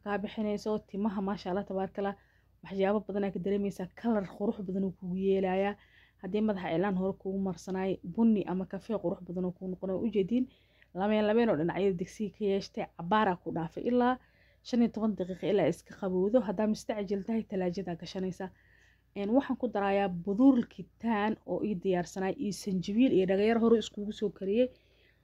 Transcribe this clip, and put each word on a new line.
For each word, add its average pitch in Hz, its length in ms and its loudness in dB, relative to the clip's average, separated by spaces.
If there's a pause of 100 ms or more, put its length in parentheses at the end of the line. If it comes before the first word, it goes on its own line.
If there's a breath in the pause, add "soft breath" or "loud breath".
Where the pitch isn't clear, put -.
kaa 202 140 -2
bixinayso, 214 720 -2
timaha, 202 340 -2
maasha 190 300 -4
Allah, 196 140 -2
tabaaraka 190 360 -4
Allah, 196 140 -2 (480 soft breath)
waxyaabo 190 440 2
badan 202 160 -2
aad 196 100 -2
ka 202 60 -6
dareemaysaa. 196 560 -2
Kalar 214 300 0
qurux 208 400 -4
badan 190 200 -2
uu 185 120 -2
kugu 180 180 -8
yeelayaa. 190 600 2 (480 soft breath)
Haddii 202 180 -2
madaxa 190 320 0
cilaan 190 240 2
hore 190 220 0
kugu 190 200 -4
marsanaay, 190 640 -4
bunni 220 440 2
ama 185 180 -2
kafee 196 320 -6
qurux 175 240 -4
badan 180 240 -6
uu 180 60 -2
kuu 190 160 -10
noqonayo. 185 340 -4
U 233 80 0
jeedin, 214 380 0 (480 soft breath)
lameen 214 320 2
lameen 226 220 4
oo 175 80 4
dhinacyada 175 400 2
digsiga 190 400 -6
ka 214 80 -2
yeeshtay, 196 400 -2 (120)
cabbaaraa 185 400 2
ku 165 160 -8
dhaafay. 165 300 -4
Ilaa 247 340 2 (480 soft breath)
shan 240 160 2
iyo 226 100 4
toban 214 240 0
daqiiqo 180 320 -6
ilaa 185 220 4
iska - 260 -4
qabowdo. 196 460 2
Haddaa 208 260 -2
mustacjil 208 560 -2
tahay, 226 200 -2
talaajada 185 520 -4
gashanaysaa. 185 540 -8 (640 soft breath)
Een, 202 160 -4
waxaan 262 260 2
ku 247 100 -4
darayaa 196 420 0
budur 214 580 4
kitaan 214 800 -2
oo 180 180 -2
ii 208 120 -2
diyaarsanaa, 185 600 -2
iyo 202 160 -4
sanjabiil 202 640 2
iyo 185 140 6
dhagayar 208 320 4
hore 226 200 8
iskugu 208 320 -6
soo 208 180 -2
kariyey. 214 400 0 (540 soft breath)